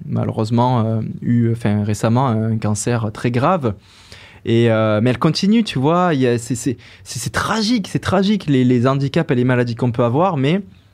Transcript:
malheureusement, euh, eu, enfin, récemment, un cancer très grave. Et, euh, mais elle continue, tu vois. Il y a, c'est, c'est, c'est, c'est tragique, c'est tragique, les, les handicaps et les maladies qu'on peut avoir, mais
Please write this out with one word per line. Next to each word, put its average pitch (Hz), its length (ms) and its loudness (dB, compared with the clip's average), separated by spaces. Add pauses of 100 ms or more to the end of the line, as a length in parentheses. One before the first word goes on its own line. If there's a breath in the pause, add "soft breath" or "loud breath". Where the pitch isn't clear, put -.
malheureusement, 113 800 0
euh, 113 160 -2 (220)
eu, 117 300 2
enfin, 104 320 -2
récemment, 113 440 0
un 110 300 0
cancer 110 540 -2
très - 180 -4
grave. 127 440 0 (720 loud breath)
Et, 117 240 4
euh, 107 320 2
mais 123 80 4
elle 117 80 -2
continue, 196 460 2
tu - 140 -6
vois. 170 360 2
Il 135 60 0
y 127 60 2
a, 120 120 2
c'est, 117 160 -6
c'est, 120 240 -4 (260 loud breath)
c'est, - 140 -12
c'est - 120 -6
tragique, 214 580 -2
c'est - 100 -6
tragique, 190 480 0
les, 131 180 2
les 123 220 4
handicaps 139 440 0
et 143 40 2
les 123 100 2
maladies 123 300 0
qu'on 123 180 -2
peut 120 120 0
avoir, 160 340 2
mais 156 240 0 (320 soft breath)